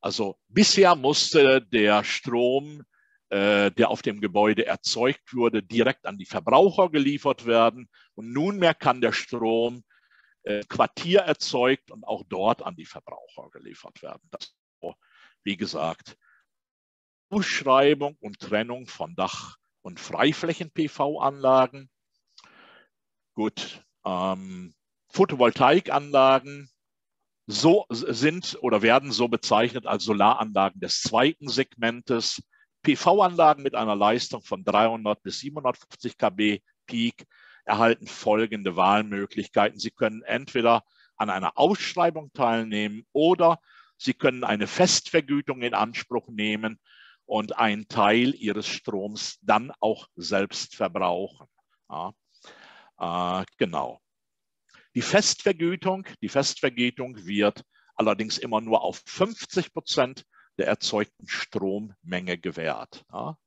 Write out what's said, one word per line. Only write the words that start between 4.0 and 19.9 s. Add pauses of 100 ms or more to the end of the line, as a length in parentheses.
dem
Gebäude
erzeugt
wurde,
direkt
an
die
Verbraucher
geliefert
werden. (260)
Und
nunmehr
kann
der
Strom, (600)
äh,
Quartier
erzeugt
und
auch
dort
an
die
Verbraucher
geliefert
werden.
Das
ist, (880)
wie
gesagt, (1120)
Ausschreibung
und
Trennung
von
Dach- (260)
und